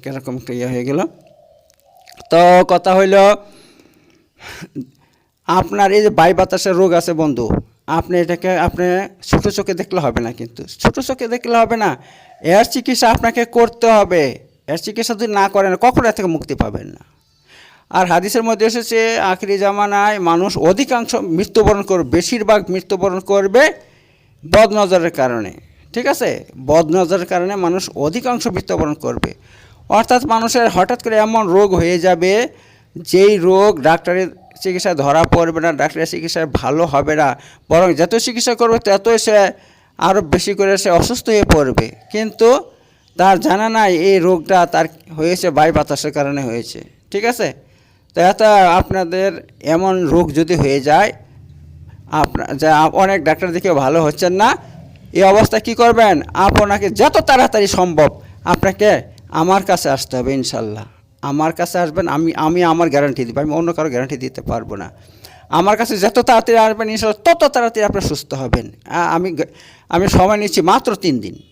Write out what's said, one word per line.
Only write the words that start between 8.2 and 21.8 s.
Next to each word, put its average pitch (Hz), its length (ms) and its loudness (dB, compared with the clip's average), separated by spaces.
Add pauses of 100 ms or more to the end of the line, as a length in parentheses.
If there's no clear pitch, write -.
আপনি 175 280 -2 (380)
ছোটো - 280 -2
চোখে 196 220 -6
দেখলে 180 260 -6
হবে 120 220 -2
না, 117 100 -6
কিন্তু 117 320 -16
ছোটো - 380 -6
চোখে 262 260 -8
দেখলে 233 300 -4
হবে 226 200 0
না, 180 200 -2 (440)
এর 190 220 4
চিকিৎসা 240 480 0
আপনাকে 233 340 0
করতে 233 460 2
হবে। 175 480 2 (280)
এর 151 100 -6
চিকিৎসা 226 360 -6
যদি 220 140 -4
না 196 220 0
করেন, 196 260 0
কখনো 247 320 2
এর 214 40 2
থেকে 190 160 -4
মুক্তি 151 280 -6
পাবেন 107 320 -6
না। - 180 -20 (840)
আর 185 160 0
হাদিসের 185 380 0
মধ্যে 220 220 0
এসেছে, 226 540 -2
আখিরি 196 380 -2
জামানায় 202 600 0
মানুষ 175 380 0
অধিকাংশ 233 580 0
মৃত্যুবরণ 202 680 0